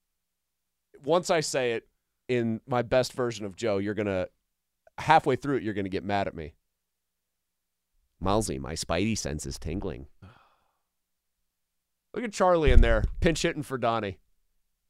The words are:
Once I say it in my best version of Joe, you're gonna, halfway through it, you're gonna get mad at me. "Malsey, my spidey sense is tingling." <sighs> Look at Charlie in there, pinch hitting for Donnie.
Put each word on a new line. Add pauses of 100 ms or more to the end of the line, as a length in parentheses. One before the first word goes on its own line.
(1040)
Once
I
say
it (400)
in
my
best
version
of
Joe,
you're
gonna, (720)
halfway
through
it,
you're
gonna
get
mad
at
me. (1700)
"Malsey,
my
spidey
sense
is
tingling." (140)
<sighs> (1900)
Look
at
Charlie
in
there, (180)
pinch
hitting
for
Donnie. (720)